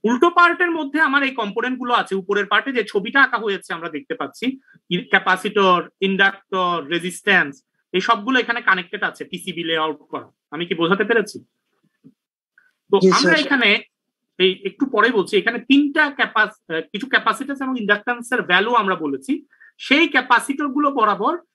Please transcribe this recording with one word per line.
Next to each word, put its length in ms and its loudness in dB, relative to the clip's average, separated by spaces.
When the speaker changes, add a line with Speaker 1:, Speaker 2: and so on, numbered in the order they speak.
Speaker 1:
উল্টো 280 4
পার্টের 420 4
মধ্যে 200 -4
আমার 200 2
এই 120 -6
কম্পোনেন্ট 420 -4
গুলো 180 -2
আছে, 220 -4
উপরের 240 -2
পার্টে 260 0
যে 100 -2
ছবিটা 300 -2
আঁকা 220 2
হয়েছে 320 -4
আমরা 200 -8
দেখতে 240 -8
পাচ্ছি, 260 -8
ক্যাপাসিটর, 680 2
ইন্ডাক্টর, 640 0
রেজিস্ট্যান্স, 580 0
এই 120 0
সবগুলো 340 0
এখানে 260 -4
কানেক্টেড 420 -2
আছে, 200 -16
পিসিবি 340 -10
লেআউট 360 -4
করা। 160 -10
আমি 180 -6
কি 60 -4
বোঝাতে 360 2
পেরেছি? 280 -2
তো 100 4
Speaker 2:
জি, 160 6
Speaker 1:
আমরা 200 4
Speaker 2:
স্যার। 80 0
Speaker 1:
এখানে 240 0
এই 140 4
একটু 160 -4
পরে 140 2
বলছি, 180 -2
এখানে 220 0
তিনটা 340 4
ক্যাপাস-, 500 -2
আহ, 140 -4
কিছু 200 -8
ক্যাপাসিট্যান্স 520 -2
এবং 180 -4
ইন্ডাক্ট্যান্সের 680 -2
ভ্যালু 200 2
আমরা 220 -2
বলেছি। 280 -6
সেই 360 2
ক্যাপাসিটর 640 0
গুলো 120 2
বরাবর 360 0